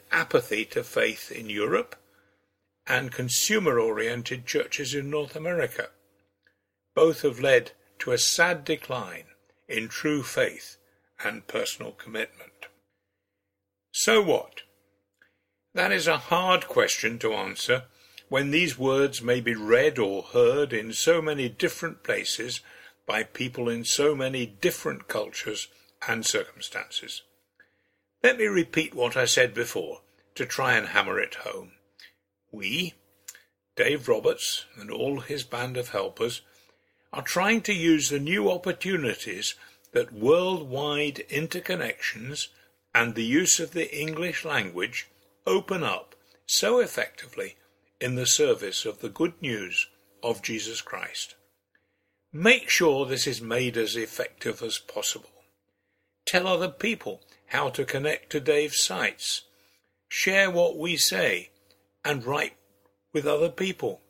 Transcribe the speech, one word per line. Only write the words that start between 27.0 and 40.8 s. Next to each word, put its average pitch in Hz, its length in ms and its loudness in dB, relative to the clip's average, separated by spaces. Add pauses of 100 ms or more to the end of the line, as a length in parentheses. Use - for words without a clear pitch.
Let 247 140 6
me 220 80 2
repeat 170 500 0
what 120 220 0
I 127 80 4
said 123 280 4
before 95 500 -4 (320)
to - 100 -4
try 127 320 2
and 104 100 0
hammer 98 320 0
it - 240 -4
home. 95 300 -12 (800)
We, 113 400 -4 (840)
Dave 131 320 2
Roberts - 560 2 (140)
and 104 120 -14
all 131 300 -2
his 139 240 -6
band 123 320 -6
of 123 140 -4
helpers, 107 500 -4 (720)
are 143 120 -6
trying 208 400 2
to 208 100 0
use 165 340 4
the 143 140 0
new 190 280 2
opportunities 160 1080 -2 (360)
that 117 220 0
worldwide 147 1160 0